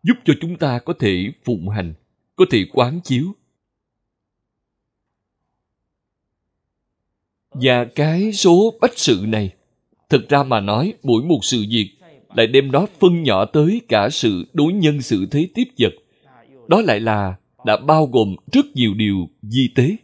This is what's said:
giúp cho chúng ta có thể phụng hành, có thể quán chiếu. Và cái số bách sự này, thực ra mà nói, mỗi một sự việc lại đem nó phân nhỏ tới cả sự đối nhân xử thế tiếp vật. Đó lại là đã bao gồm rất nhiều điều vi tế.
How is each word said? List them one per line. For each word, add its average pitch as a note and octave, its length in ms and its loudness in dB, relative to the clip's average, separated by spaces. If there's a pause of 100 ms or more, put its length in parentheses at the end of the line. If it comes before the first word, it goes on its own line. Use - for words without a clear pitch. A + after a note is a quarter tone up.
giúp A3+ 220 0
cho D3+ 160 2
chúng E3+ 180 -8
ta C3 200 -2
có A#2+ 200 -8
thể G2 340 -2 (120)
phụng F#2+ 240 -4
hành, F#2 260 -6 (420)
có F#3 140 6
thể G2+ 220 0
quán C3 320 0
chiếu. C#3+ 280 -4 (4000)
Và B2 340 0 (100)
cái E3 380 -2
số G3 480 4
bách - 180 0
sự G#2 300 0
này, G#2+ 260 -4 (540)
thực C3+ 200 0
ra C#3+ 140 2
mà B2+ 180 -2
nói, A2 420 -2
mỗi B2 220 0
một E3 180 0
sự A#2 280 -2
việc A2 260 -4 (380)
lại A2+ 120 4
đem C3+ 260 2
nó D3+ 140 2 (140)
phân F3 220 4
nhỏ G#2+ 220 2
tới D#3+ 440 0
cả G#2+ 220 2
sự G2+ 420 -4
đối D3 200 0
nhân D3+ 300 0
xử G2 280 -2
thế D#3 240 -2
tiếp A#3+ 100 -2 (140)
vật. A2 140 2 (760)
Đó F#3 120 4
lại B2+ 200 0
là G#2 380 -2 (260)
đã G#2+ 120 2
bao D3+ 300 2
gồm A2 300 0 (160)
rất C#4+ 220 2
nhiều A#2 200 0
điều G2+ 340 -2 (140)
vi A#2+ 320 -2
tế. C#3 300 0